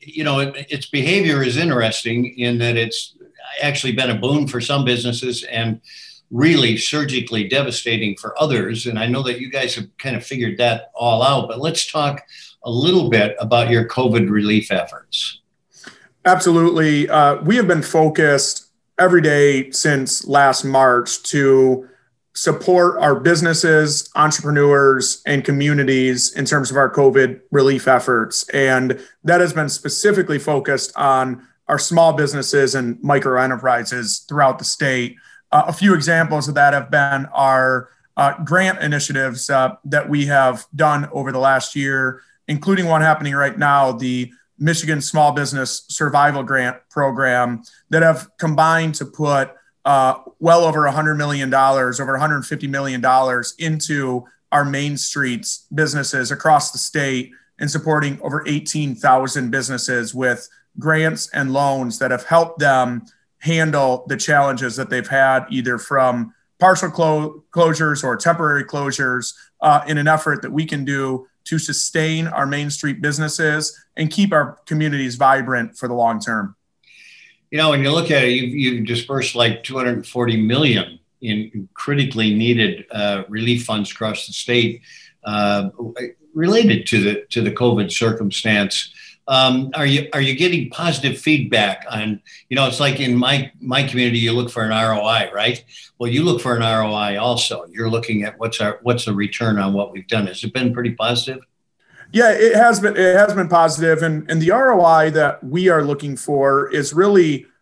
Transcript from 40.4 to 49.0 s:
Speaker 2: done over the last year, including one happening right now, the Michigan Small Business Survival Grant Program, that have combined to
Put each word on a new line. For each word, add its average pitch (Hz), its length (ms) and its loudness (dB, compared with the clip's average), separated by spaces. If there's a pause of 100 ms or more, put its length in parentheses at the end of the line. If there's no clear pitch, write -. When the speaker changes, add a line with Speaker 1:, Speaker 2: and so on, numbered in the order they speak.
Speaker 2:
done 147 360 0
over 135 200 -6
the 131 60 -6
last 131 380 0
year, 135 460 -2 (260)
including 170 400 0
one 156 140 4
happening 156 340 2
right 139 240 0
now, 143 320 4
the 123 420 -6 (240)
Michigan 156 440 0
Small 147 320 2
Business 139 560 -4
Survival 143 520 0
Grant 127 360 -2 (120)
Program, 123 720 0 (280)
that 160 140 2
have 160 340 2
combined 160 580 0
to 139 100 -10